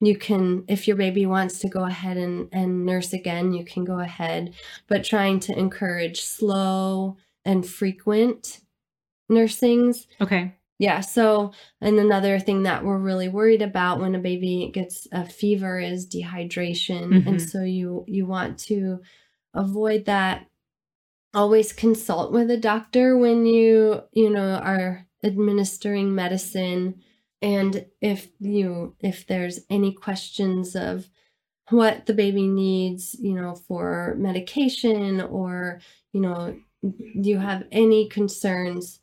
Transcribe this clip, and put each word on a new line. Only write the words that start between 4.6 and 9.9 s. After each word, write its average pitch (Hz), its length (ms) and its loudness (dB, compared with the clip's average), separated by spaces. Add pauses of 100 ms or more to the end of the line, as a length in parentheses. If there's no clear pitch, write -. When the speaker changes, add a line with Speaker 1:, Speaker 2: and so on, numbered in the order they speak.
Speaker 1:
but 196 160 0
trying 196 380 0
to - 160 -6
encourage 175 640 -4
slow 190 960 -2 (280)
and 185 200 2
frequent 208 960 -2 (680)
nursings. 240 800 4 (120)